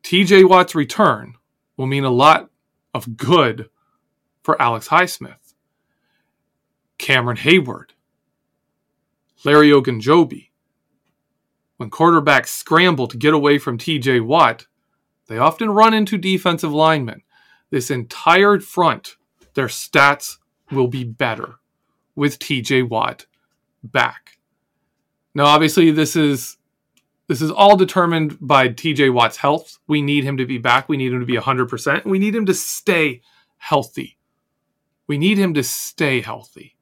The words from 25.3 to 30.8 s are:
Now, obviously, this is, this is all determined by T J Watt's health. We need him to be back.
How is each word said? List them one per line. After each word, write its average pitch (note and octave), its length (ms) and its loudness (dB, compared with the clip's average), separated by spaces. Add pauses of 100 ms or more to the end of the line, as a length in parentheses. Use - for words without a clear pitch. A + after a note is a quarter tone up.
Now, C#3+ 120 0
obviously, D#3 440 4
this D3+ 240 -2
is, D3 440 -2 (680)
this B2+ 160 -4
is D#3 80 -4
all G3+ 260 6
determined E3+ 640 -2
by C3 280 2
T C#3 260 -4
J C3+ 160 2
Watt's A#2+ 280 0
health. D3+ 500 -4
We D3+ 120 0
need C#3+ 220 -2
him C#3 140 -6
to B2+ 100 -4
be B2+ 120 -8
back. B2 300 0